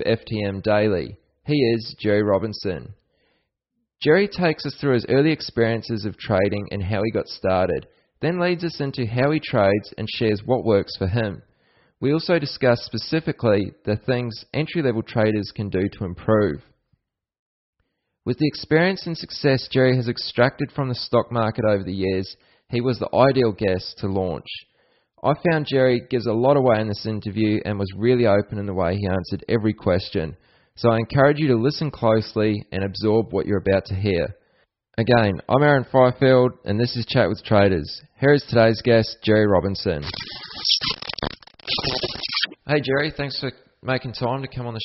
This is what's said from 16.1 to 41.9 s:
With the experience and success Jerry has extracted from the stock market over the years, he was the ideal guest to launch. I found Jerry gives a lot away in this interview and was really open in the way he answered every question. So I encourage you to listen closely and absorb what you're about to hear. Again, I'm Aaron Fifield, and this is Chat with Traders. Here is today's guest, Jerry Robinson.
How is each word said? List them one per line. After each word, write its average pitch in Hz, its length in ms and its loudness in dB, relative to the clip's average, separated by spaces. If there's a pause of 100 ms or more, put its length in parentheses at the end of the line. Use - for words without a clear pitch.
With 123 120 -2
the 151 80 2
experience 170 600 0
and 170 100 -6
success - 560 0
Jerry 131 240 4
has 120 120 -2
extracted 123 640 -2
from 135 180 -4
the 120 40 -4
stock - 380 -2
market 113 320 -2
over 104 180 2
the 92 120 -8
years, 95 420 -2 (320)
he 120 140 -2
was 120 160 0
the 107 180 -4
ideal 120 360 4
guest 92 480 -2
to 101 80 -4
launch. 95 400 -4 (760)
I 135 80 2 (180)
found 156 160 -2
Jerry 127 440 2
gives 117 160 -2
a 117 60 0
lot 127 260 4
away 123 220 2
in 110 80 -4
this 101 180 -6
interview 107 580 0
and 101 140 -4
was 98 180 -4
really 120 300 2
open 104 320 0
in 101 80 -6
the 98 80 -6
way 90 220 0
he 101 120 -2
answered 92 400 -4
every 110 240 0
question. 90 640 -2 (420)
So 120 120 2
I 113 80 2
encourage 139 400 2
you 151 100 0
to 123 80 4
listen 139 340 -2
closely 110 800 0
and 95 140 -4
absorb 101 480 0
what 98 140 -2
you're 98 200 -2
about 98 200 2
to - 80 -8
hear. 95 420 -2 (640)
Again, 113 500 2
I'm 135 140 4
Aaron 143 280 4
Fifield, 127 640 4 (140)
and 104 120 -2
this 120 180 -2
is 117 100 -4
Chat 110 240 2
with 104 120 -6
Traders. 95 600 2 (180)
Here 143 140 6
is 143 120 2
today's 113 360 4
guest, 113 420 4
Jerry 107 220 4
Robinson. 92 580 0 (2500)